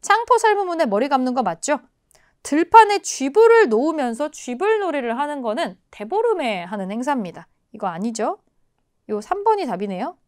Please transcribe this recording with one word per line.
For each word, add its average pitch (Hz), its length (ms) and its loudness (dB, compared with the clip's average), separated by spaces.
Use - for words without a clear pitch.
창포 466 360 2
삶은 415 280 2
문에 339 200 0
머리 226 220 0
감는 254 260 0
거 247 100 -2
맞죠? 208 360 -2
들판에 403 560 4
쥐불을 427 680 4
놓으면서 277 600 -2
쥐불놀이를 285 880 -4
하는 294 240 -6
거는 226 360 -6
대보름에 294 720 -2
하는 190 280 -8
행사입니다. 220 560 -6
이거 208 160 -8
아니죠? 220 520 -6
요 208 120 -4
삼 403 240 -4
번이 427 200 2
답이네요. 202 520 -6